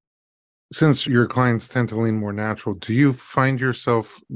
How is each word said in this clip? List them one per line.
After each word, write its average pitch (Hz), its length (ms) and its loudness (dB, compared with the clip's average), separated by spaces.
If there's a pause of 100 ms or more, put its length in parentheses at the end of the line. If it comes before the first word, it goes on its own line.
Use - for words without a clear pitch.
(140)
<laughs> - 580 -20
Since 156 340 2
your 120 220 2
clients 120 400 0
tend 120 220 -2
to 110 80 -6
lean 113 200 0
more 104 140 -4
natural, 107 440 -4
do 90 180 -6
you 139 180 4
find 131 480 -2
yourself 120 640 -2 (140)